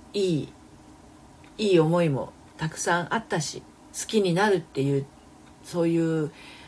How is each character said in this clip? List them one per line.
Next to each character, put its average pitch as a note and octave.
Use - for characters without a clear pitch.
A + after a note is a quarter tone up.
い G#3
い、 F3
い G#3+
い E3+
思 E3
い E3
も C3
た E3
く -
さ F3
ん -
あ A#3
っ A3+
た E3+
し、 -
好 -
き A3
に F3+
な G3
る G3
っ E3+
て -
い C#3
う、 C3+
そ E3+
う E3+
い E3
う C#3+